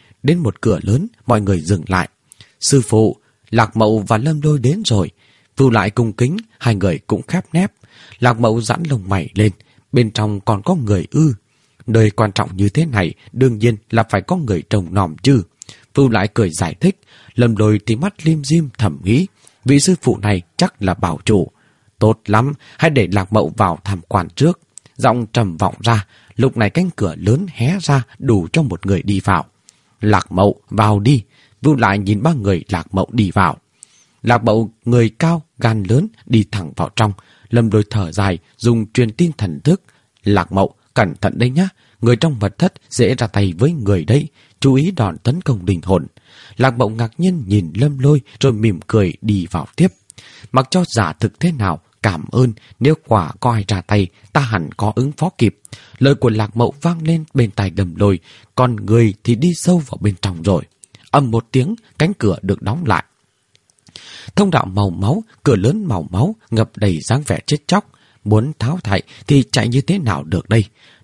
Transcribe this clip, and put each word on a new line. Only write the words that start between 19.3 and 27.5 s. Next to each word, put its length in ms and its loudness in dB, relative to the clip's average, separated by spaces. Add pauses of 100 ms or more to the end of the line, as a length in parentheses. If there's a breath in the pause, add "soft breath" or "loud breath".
"Vị 160 4
sư 220 2
phụ 160 0
này 240 -2 (140)
chắc 260 -2
là 120 0
bảo 300 -4
chủ." 240 2 (500)
"Tốt 280 2
lắm, 260 0 (260 loud breath)
hãy 120 2
để 220 2
Lạc 200 -2
Mậu 240 0
vào 280 0
tham 240 -6
quan 200 -2
trước." 320 0 (360 soft breath)
Giọng 360 0
trầm 240 -2
vọng 240 -2
ra, 260 0 (300 soft breath)
lúc 200 0
này 140 0
cánh 260 -2
cửa 220 -4
lớn 340 0